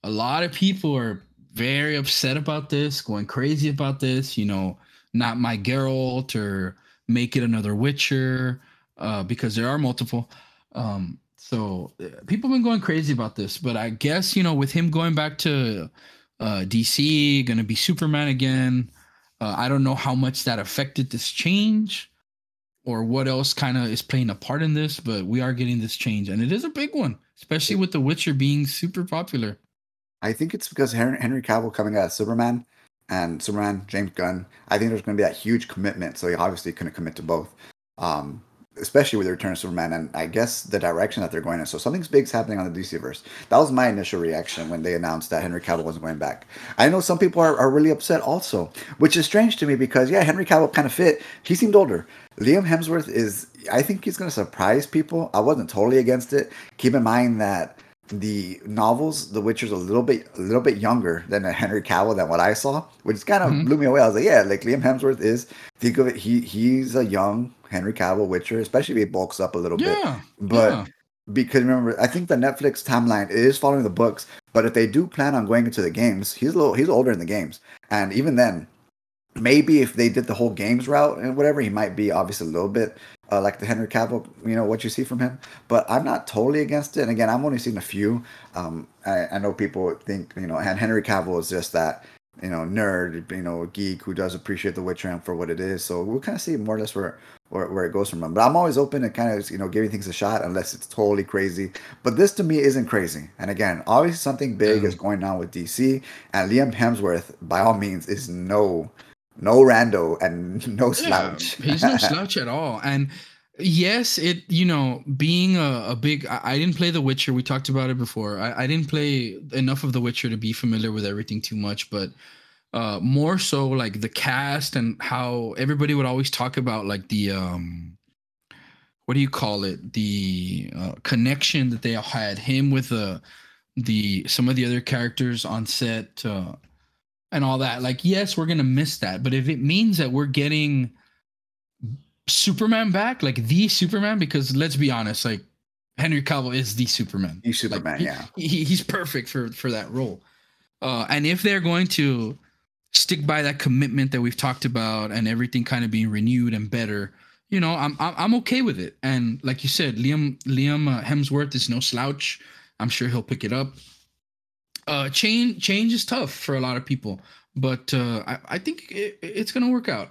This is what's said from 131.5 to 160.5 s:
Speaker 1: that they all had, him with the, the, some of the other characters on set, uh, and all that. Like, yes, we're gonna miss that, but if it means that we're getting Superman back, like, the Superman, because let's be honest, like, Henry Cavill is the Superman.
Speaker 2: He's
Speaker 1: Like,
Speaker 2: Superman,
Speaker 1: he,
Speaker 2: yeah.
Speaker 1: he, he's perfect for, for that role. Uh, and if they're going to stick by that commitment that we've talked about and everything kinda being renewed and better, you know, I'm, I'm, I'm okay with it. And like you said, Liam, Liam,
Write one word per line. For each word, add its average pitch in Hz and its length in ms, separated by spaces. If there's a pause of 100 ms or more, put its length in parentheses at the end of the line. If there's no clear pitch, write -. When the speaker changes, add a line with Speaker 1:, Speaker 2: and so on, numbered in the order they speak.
Speaker 1:
that 113 120
they 117 140
all 104 60
had, 104 360
him 135 320
with 131 200
the, 101 300 (560)
the, 107 520
some 123 200
of 131 80
the 127 80
other 123 160
characters 120 640
on 110 220
set, 113 580
uh, 98 280 (800)
and 143 120
all 131 140
that. 127 240
Like, 127 220
yes, 190 320
we're 160 100
gonna 160 160
miss 135 360
that, 95 240
but 131 120
if 135 140
it 151 120
means 185 380
that 131 140
we're 143 140
getting 143 640 (1400)
Superman 220 640
back, 220 320
like, 120 240
the 180 180
Superman, 208 540
because 139 340
let's 143 220
be 139 160
honest, 110 320
like, 107 160 (580)
Henry 147 240
Cavill 135 320
is 117 220
the 123 100
Superman. 95 560
Speaker 2:
He's 117 220
Speaker 1:
Like, 110 80
Speaker 2:
Superman, 78 260
Speaker 1:
he, 175 60
Speaker 2:
yeah. - 220 (100)
Speaker 1:
he, 156 260
he's 160 200
perfect 147 460
for, 123 200
for 120 240
that 107 180
role. 113 300 (600)
Uh, 123 280
and 147 180
if 175 160
they're 202 180
going 170 280
to 127 500 (540)
stick 160 320
by 151 180
that 143 180
commitment 131 500
that 135 100
we've 120 160
talked 127 280
about 110 480
and 110 160
everything 120 360
kinda 120 240
being 110 220
renewed 120 440
and 107 160
better, 104 420 (360)
you 196 120
know, 165 140
I'm, 147 260
I'm, 165 160
I'm 202 200
okay 254 260
with 143 180
it. - 240
And 127 400
like 131 180
you 139 60
said, 135 280
Liam, 139 480
Liam, 143 440